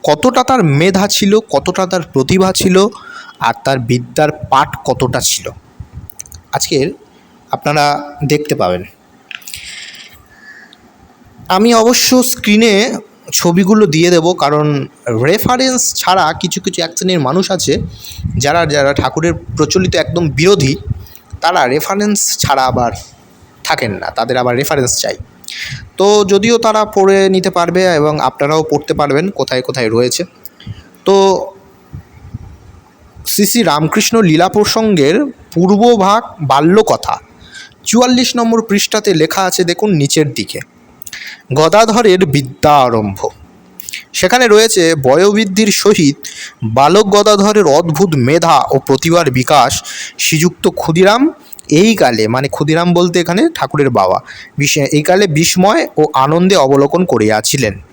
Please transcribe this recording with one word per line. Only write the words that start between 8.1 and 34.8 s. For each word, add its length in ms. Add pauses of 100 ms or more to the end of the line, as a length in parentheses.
দেখতে 300
পাবেন। 280 (2750)
আমি 260
অবশ্য 500
স্ক্রিনে 720 (360)
ছবিগুলো 520
দিয়ে 240
দেব, 240
কারণ 540 (380)
রেফারেন্স 680
ছাড়া 440
কিছু 220
কিছু 220
এক 140
শ্রেণীর 220
মানুষ 320
আছে 260 (600)
যারা, 280
যারা 280
ঠাকুরের 400
প্রচলিত 640
একদম 340
বিরোধী, 460 (680)
তারা 260
রেফারেন্স 720
ছাড়া 280
আবার 260 (720)
থাকেন 280
না, 200
তাদের 260
আবার 180
রেফারেন্স 460
চাই। 140 (840)
তো 280
যদিও 320
তারা 280
পড়ে 440
নিতে 200
পারবে 460
এবং 240
আপনারাও 440
পড়তে 300
পারবেন 360
কোথায় 320
কোথায় 280
রয়েছে। 340 (840)
তো 420 (1800)
শ্রী 180
শ্রী 180
রামকৃষ্ণ 580
লীলা 280
প্রসঙ্গের 760